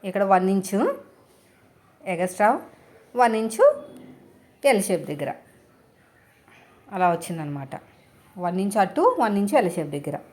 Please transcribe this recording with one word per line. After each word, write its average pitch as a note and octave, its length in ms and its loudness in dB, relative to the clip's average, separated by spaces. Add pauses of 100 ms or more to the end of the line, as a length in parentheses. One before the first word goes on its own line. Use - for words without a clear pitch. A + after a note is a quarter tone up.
ఇక్కడ G3 140 0 (100)
వన్ F#3 220 4
ఇంచు G3 240 -2 (1400)
ఎగస్ట్రా, F3+ 340 0 (720)
వన్ A#3 200 4
ఇంచు A3+ 240 2 (1040)
ఎల్ G3 160 2
షేప్ E3+ 240 -2
దగ్గర C#3+ 200 -6 (1600)
అలా F#3 200 2
వచ్చిందనమాట. D3 580 -10 (720)
వన్ F3 200 -2
ఇంచు G3 200 -2
అటు, F#3+ 200 0 (180)
వన్ G#3+ 200 0
ఇంచు G3+ 180 0
ఎల్ G#3 160 0
షేప్ D3 200 -6
దగ్గర. C#3+ 200 -6 (180)